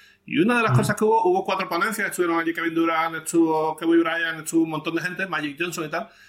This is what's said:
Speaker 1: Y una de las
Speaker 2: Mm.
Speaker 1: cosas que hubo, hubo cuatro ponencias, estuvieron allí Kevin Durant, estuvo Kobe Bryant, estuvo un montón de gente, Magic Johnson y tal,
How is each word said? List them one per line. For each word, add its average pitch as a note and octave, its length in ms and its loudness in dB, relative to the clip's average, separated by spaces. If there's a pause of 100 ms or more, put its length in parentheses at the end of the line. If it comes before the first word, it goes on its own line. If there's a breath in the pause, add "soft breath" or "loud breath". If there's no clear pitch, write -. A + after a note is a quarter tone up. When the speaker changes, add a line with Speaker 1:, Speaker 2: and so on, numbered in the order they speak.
(280 loud breath)
Speaker 1:
Y - 100 -4
una A#3 200 4
de A#3 60 2
las G#3 100 2
Speaker 2:
Mm. - 20 6
Speaker 1:
cosas G#3 200 2
que - 80 -2
hubo, A3 200 4
hubo F#3 200 2
cuatro F#3 240 -4
ponencias, G3 440 -4
estuvieron E3+ 280 0
allí E3 140 -2
Kevin E3 220 -4
Durant, E3 400 0
estuvo D#3+ 600 2
Kobe E3+ 220 2
Bryant, E3 480 0
estuvo E3 180 2
un D#3+ 60 -2
montón D#3 240 -4
de E3 80 -2
gente, F3+ 240 -4
Magic D3+ 340 -4
Johnson F3 260 -4
y D3 40 -10
tal, E3+ 200 -6 (200 loud breath)